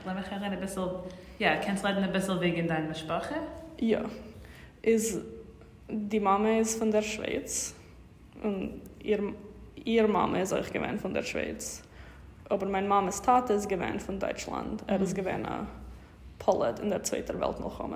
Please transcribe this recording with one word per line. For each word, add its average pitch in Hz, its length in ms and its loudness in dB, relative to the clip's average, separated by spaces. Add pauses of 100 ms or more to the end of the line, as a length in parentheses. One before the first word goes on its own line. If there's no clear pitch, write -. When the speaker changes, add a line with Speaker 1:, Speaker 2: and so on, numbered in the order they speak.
Speaker 1:
lass 185 100 -4
mich 190 160 -6
hören 196 120 -6
ein 196 160 -2
bisschen, 185 300 -4 (500)
ja, 170 180 4
kannst 196 260 0
du 202 40 2
reden 196 160 4
ein 180 80 2
bisschen 185 300 2
wegen 170 260 4
deiner 156 260 0
Sprache? - 420 -4 (440)
Speaker 2:
Ja. 226 240 4 (800)
Ist, 220 380 4 (680)
die 208 320 0
Mama 202 400 6
ist 226 200 2
von 220 120 4
der 214 100 6
Schweiz - 720 -2 (680)
und 196 380 -2 (200)
ihr, 208 180 2 (680)
ihr 226 220 6
Mama 185 340 2
ist 185 120 -2
auch - 160 0
gewähnt - 320 -2
von 190 120 -4
der - 100 0
Schweiz. - 580 -6 (680)
Aber 196 180 0
mein 196 200 0
Mamas 196 340 4
Tate 247 320 6
ist 202 160 2
gewähnt 190 320 -2
von 196 180 -4
Deutschland. - 680 -4
Er 196 160 2
ist 185 120 2
Speaker 1:
Mhm. - 100 -2
Speaker 2:
gewähnt - 240 -2
ein - 200 -4 (720)
Polet 123 400 4
in 208 100 0
der 185 140 0
Zweiten - 380 -2
Weltkrieg. - 540 -2